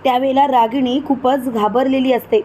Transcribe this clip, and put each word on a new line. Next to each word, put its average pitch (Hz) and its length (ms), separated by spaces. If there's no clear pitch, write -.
त्यावेळेला 269 440
रागिणी 254 600
खूपच 262 460
घाबरलेली 254 600
असते. 220 320